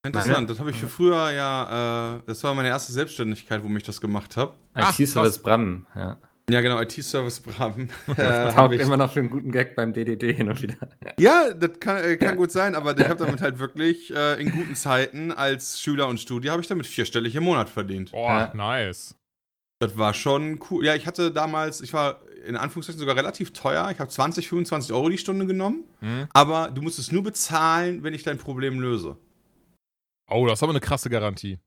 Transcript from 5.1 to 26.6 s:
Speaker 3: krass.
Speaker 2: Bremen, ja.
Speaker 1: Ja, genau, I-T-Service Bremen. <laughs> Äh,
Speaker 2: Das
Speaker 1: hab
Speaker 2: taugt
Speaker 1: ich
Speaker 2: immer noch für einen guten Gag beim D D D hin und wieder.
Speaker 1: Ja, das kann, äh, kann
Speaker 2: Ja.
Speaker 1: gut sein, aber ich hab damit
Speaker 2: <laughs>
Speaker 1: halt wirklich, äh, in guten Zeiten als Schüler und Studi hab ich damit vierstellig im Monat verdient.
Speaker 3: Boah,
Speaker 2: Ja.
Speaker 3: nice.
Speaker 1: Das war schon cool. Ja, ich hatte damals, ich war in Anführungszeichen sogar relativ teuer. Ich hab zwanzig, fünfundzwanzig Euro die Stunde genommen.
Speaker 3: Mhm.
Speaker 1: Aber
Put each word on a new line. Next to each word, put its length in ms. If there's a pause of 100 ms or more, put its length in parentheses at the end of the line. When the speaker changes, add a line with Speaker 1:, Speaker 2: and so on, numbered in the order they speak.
Speaker 3:
krass. 80
Speaker 2:
Bremen, 440 (100)
ja. 220 (300)
Speaker 1:
Ja, 140
genau, 180
I-T-Service 600
Bremen. 580
<laughs> 100
Äh, 60
Speaker 2:
Das 340
Speaker 1:
hab 60
Speaker 2:
taugt 200
Speaker 1:
ich 60
Speaker 2:
immer 160
noch 160
für 80
einen 100
guten 220
Gag 240
beim 160
D 120
D 120
D 160
hin 160
und 140
wieder. 140 (420)
Speaker 1:
Ja, 340
das 280
kann, 220
äh, 140
kann 140
Speaker 2:
Ja. 60
Speaker 1:
gut 140
sein, 240
aber 240
ich 100
hab 100
damit 220
Speaker 2:
<laughs> 20
Speaker 1:
halt 160
wirklich, 560
äh, 260
in 120
guten 220
Zeiten 580
als 480
Schüler 280
und 100
Studi 300
hab 120
ich 80
damit 180
vierstellig 480
im 100
Monat 240
verdient. 440
Speaker 3:
Boah, 180
Speaker 2:
Ja. 240
Speaker 3:
nice. 600 (680)
Speaker 1:
Das 160
war 160
schon 460 (100)
cool. 140
Ja, 100
ich 120
hatte 240
damals, 520
ich 120
war 260 (260)
in 100
Anführungszeichen 420
sogar 180
relativ 360
teuer. 400
Ich 80
hab 100
zwanzig, 380
fünfundzwanzig 440
Euro 180
die 80
Stunde 280
genommen. 380 (160)
Speaker 3:
Mhm. 340
Speaker 1:
Aber 360